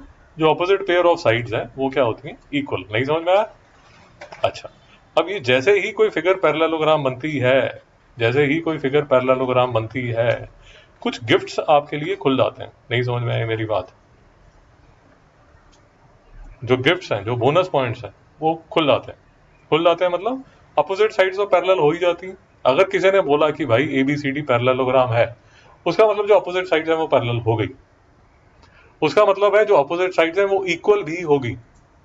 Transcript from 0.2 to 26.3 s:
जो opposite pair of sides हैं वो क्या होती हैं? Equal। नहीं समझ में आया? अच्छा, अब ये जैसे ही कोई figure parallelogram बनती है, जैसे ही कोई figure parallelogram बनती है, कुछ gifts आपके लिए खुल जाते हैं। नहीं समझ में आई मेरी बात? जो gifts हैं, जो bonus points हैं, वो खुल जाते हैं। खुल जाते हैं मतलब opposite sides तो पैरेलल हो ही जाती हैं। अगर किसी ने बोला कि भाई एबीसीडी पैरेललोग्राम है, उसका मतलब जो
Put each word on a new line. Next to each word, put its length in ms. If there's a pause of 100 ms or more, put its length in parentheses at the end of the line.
जो 160
opposite 340
pair 180
of 120
sides 360
हैं 120 (120)
वो 120
क्या 140
होती 240
हैं? 100 (160)
Equal। 300 (100)
नहीं 120
समझ 180
में 100
आया? 100 (1000)
अच्छा, 260 (480)
अब 120
ये 100
जैसे 400
ही 120
कोई 180
figure 300
parallelogram 640
बनती 340
है, 440 (360)
जैसे 280
ही 140
कोई 180
figure 280
parallelogram 680
बनती 340
है, 420 (520)
कुछ 220
gifts 360
आपके 380
लिए 180
खुल 220
जाते 260
हैं। 80 (200)
नहीं 120
समझ 200
में 120
आई 100
मेरी 200
बात? 260 (2750)
जो 140
gifts 340
हैं, 120
जो 120
bonus 340
points 340
हैं, 100 (280)
वो 140 (160)
खुल 160
जाते 240
हैं। 80 (520)
खुल 120
जाते 220
हैं 60
मतलब 320 (340)
opposite 340
sides 260
तो 80
पैरेलल 340
हो 120
ही 80
जाती 280
हैं। 100 (280)
अगर 240
किसी 220
ने 100
बोला 300
कि 140
भाई 220 (120)
एबीसीडी 420
पैरेललोग्राम 720
है, 120 (600)
उसका 220
मतलब 200
जो 120